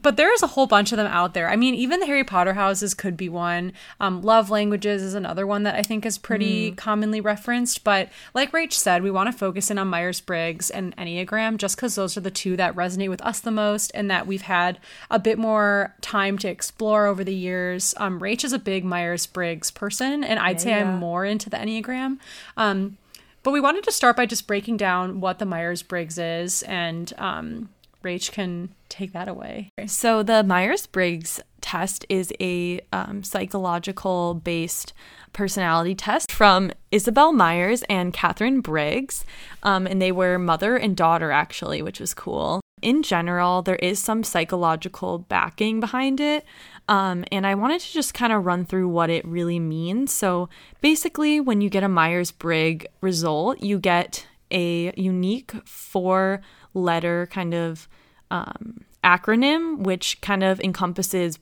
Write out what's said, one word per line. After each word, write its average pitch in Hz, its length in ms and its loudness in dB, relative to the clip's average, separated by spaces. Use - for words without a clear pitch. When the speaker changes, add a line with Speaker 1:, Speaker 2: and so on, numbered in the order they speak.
Speaker 1:
but 262 160 4
there 349 160 6
is 440 80 2
a 330 60 4
whole 269 180 2
bunch 208 260 6
of 233 60 -2
them 208 100 2
out 175 280 0
there. 170 140 0
I 202 60 2
mean, 247 200 4
even 262 240 0
the 381 80 0
Harry 277 160 2
Potter 190 300 2
houses 196 420 0
could 185 200 -4
be 175 140 -6
one. 175 440 -4
Um, 185 240 -2
love 214 260 6
languages 208 540 0
is 190 100 -6
another 190 320 -4
one 202 180 0
that 208 120 0
I 208 80 0
think 214 200 -4
is 220 140 -4
pretty 190 540 -2
Speaker 2:
Mm. 185 60 -12
Speaker 1:
commonly 214 440 -2
referenced. 240 600 -2
But 196 260 2
like 277 180 0
Rach 320 220 -2
said, 180 300 2
we 196 80 0
wanna 196 220 2
focus 190 360 -2
in 202 80 -2
on 190 100 -2
Myers-Briggs 170 840 -2
and 185 260 -6
Enneagram 185 600 -2
just 196 200 -2
'cause 240 160 -4
those 190 240 -4
are 202 40 -6
the 190 100 -4
two 185 260 -2
that 175 180 0
resonate 185 340 -2
with 185 120 -6
us 220 180 -4
the 233 120 -4
most 208 420 0
and 202 160 -4
that 185 160 0
we've 190 180 -4
had 180 360 0
a 226 80 4
bit 220 180 2
more 208 640 2
time 196 380 0
to 202 80 -4
explore 214 580 2
over 196 180 2
the 190 120 -4
years. 180 640 -2
Um, 185 220 -2
Rach 202 240 -2
is 262 100 -2
a 269 60 -2
big 190 240 -2
Myers-Briggs 175 840 -4
person, 262 540 -4
and 220 160 0
I'd 180 180 2
Speaker 2:
Yeah, 170 60 -2
Speaker 1:
say 233 100 0
I'm 202 140 2
Speaker 2:
yeah. 185 100 0
Speaker 1:
more 175 280 -2
into 208 260 -4
the - 60 -4
Enneagram. 254 600 -4
Um, 196 400 0
but 269 80 0
we 285 100 2
wanted 311 220 2
to 440 80 0
start 240 260 4
by 247 80 2
just - 220 -4
breaking 208 300 -2
down 185 440 -2
what 185 160 -2
the 214 80 -4
Myers-Briggs 170 720 -6
is, 170 460 -4
and, 170 560 -6
um, - 500 -6
Rach 180 300 -6
can 180 340 -6
take 190 240 -10
that 190 160 -8
away. - 400 -12
Speaker 2:
So 220 360 2
the 214 200 6
Myers-Briggs 185 960 0
test 185 480 -4
is 185 320 0
a, 180 400 -2
um, 196 320 -6
psychological 185 1080 -2
based 170 580 -4
personality 185 640 0
test 220 340 -2
from 190 420 6
Isabel 240 400 6
Myers 190 520 4
and 180 300 0
Catherine 233 460 0
Briggs. 156 640 -2
Um, 190 240 2
and 190 140 0
they 185 100 4
were 180 260 2
mother 180 380 2
and 202 220 0
daughter, 165 340 4
actually, 151 500 0
which - 200 -8
was - 120 -4
cool. - 460 -2
In 285 220 4
general, 175 580 2
there 185 160 0
is 185 220 0
some 220 260 0
psychological 175 920 -2
backing 214 600 0
behind 262 400 0
it. 294 240 0
Um, 190 420 2
and 196 160 0
I 196 80 2
wanted 262 240 2
to - 140 -10
just 311 200 -2
kinda 226 240 2
run 180 280 2
through 185 240 0
what 170 200 2
it 165 160 0
really 170 360 -2
means. 170 500 -2
So 180 380 0
basically, 302 580 2
when 247 220 2
you 202 80 2
get 190 140 2
a 202 40 2
Myers-Briggs 165 1000 2
result, 170 640 0
you 202 160 0
get 175 480 0
a 175 460 0
unique 185 560 0
four-letter 175 1080 -2
kind 170 220 -4
of, 165 340 -4
um, - 500 -8
acronym, 269 760 2
which 185 420 -4
kind 196 220 -2
of 190 180 2
encompasses 175 800 -2